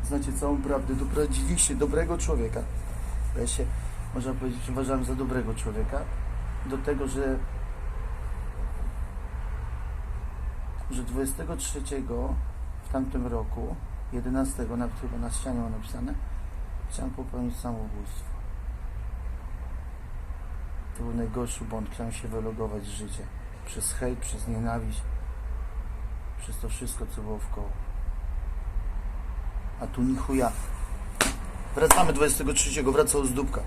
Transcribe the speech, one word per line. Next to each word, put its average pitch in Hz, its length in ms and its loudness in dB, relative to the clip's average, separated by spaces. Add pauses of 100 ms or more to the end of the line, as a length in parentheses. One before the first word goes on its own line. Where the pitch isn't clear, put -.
Znacie 139 300 2
całą 143 280 2
prawdę. 135 340 2
Doprowadziliście 151 800 4
dobrego 160 420 4
człowieka. 123 440 2 (760)
Ja 120 100 2
się, - 180 2 (500)
można 127 180 0
powiedzieć, 123 360 -2
uważałem 127 360 2
za 127 100 2
dobrego 127 380 2
człowieka. - 480 0 (640)
Do 131 120 -2
tego, 139 300 2
że, 135 300 2 (3500)
że 247 120 0
dwudziestego 135 540 0
trzeciego 131 760 0 (560)
w - 20 0
tamtym 131 360 2
roku, 117 480 0 (380)
jedenastego 127 640 0
na, 120 100 0 (140)
chyba 117 160 -2
na 117 140 0
ścianie 123 280 0
mam 113 120 0
napisane, 110 420 -2 (760)
chciałem - 220 -2
popełnić 123 440 -2
samobójstwo. 107 800 -4 (2750)
To - 60 -2
był 117 100 -2
najgorszy 117 520 0
błąd. 110 260 -4
Chciałem 113 200 -4
się 110 160 -4
wylogować 110 560 -2
z - 60 -6
życia. 104 340 -4 (420)
Przez - 280 -4
hejt, 127 260 0
przez - 280 -2
nienawiść, 113 540 0 (1400)
przez - 200 -4
to 110 120 -2
wszystko, 113 360 -2 (100)
co 110 60 -2
było 107 180 -2
wkoło. - 300 -2 (2000)
A 120 60 -2
tu 123 160 2
ni 131 120 6
chuja. 131 360 4 (1200)
Wracamy 160 380 10
dwudziestego 143 400 6
trzeciego, 135 380 4
wracał 143 340 6
z 127 60 4
dupka. 127 360 2